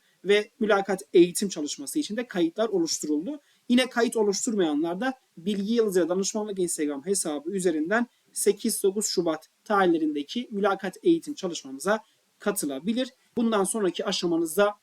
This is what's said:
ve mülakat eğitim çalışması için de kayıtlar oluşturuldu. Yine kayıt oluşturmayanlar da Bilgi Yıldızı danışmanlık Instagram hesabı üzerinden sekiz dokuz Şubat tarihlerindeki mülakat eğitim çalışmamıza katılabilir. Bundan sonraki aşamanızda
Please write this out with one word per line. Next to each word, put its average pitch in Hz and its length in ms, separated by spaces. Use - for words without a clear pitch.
ve 208 240
mülakat 196 420
eğitim 180 360
çalışması 147 500
için 208 180
de 247 100
kayıtlar 190 420
oluşturuldu. 170 680
Yine 247 200
kayıt 233 280
oluşturmayanlar 190 840
da 262 120
Bilgi 196 360
Yıldızı 185 360
danışmanlık 196 500
Instagram 147 460
hesabı 165 460
üzerinden 185 560
sekiz 208 500
dokuz 202 220
Şubat 170 440
tarihlerindeki 165 880
mülakat 196 520
eğitim 165 300
çalışmamıza 170 640
katılabilir. 202 720
Bundan 220 260
sonraki 185 420
aşamanızda 175 760